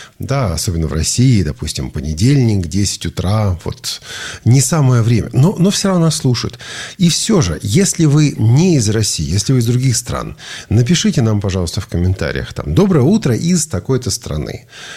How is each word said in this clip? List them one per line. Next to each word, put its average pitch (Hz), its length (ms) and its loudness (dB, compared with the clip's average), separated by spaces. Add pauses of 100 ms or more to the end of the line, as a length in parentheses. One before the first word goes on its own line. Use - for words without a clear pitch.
(200)
да, 120 340 -2
особенно 82 340 -4
в 73 60 -4
России, 107 480 2
допустим, 73 480 -6
понедельник, 98 760 0
десять 95 380 -4
утра, 98 580 -2
вот, - 380 -10 (420)
не 123 160 6
самое 127 440 2
время, 117 280 2
но, 151 260 4
но 185 140 4
все - 160 -2
равно 175 200 2
нас 151 100 0
слушают. - 420 -2 (380)
И 175 100 2
все 190 320 2
же, 87 240 0
если 151 400 2
вы 151 340 4
не 147 380 4
из 110 140 2
России, 104 360 -2
если 90 280 -2
вы 127 60 4
из 117 80 0
других 123 280 0
стран, 60 400 -6 (320)
напишите 147 540 2
нам, 110 180 2
пожалуйста, 95 400 -2
в - 80 -10
комментариях, 85 680 -2
там, - 220 -4
«Доброе 175 280 4
утро 156 300 2
из 170 340 0
такой-то 117 440 -4
страны». 67 560 -6 (300)